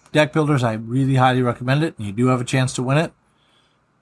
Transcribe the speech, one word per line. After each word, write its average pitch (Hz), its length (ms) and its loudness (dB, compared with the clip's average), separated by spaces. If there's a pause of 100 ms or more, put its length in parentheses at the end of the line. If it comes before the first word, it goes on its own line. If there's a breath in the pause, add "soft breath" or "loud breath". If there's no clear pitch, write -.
(120)
deck 151 200 2
builders, 147 300 2
I 113 120 0
really 123 400 -2
highly 127 280 4
recommend 127 420 -2
it. 165 120 -6
And 107 100 -10
you 101 60 -8
do 117 140 0
have 127 140 2
a 123 40 -6
chance 131 300 -2
to 131 80 -6
win 131 160 0
it. 165 140 -2 (880)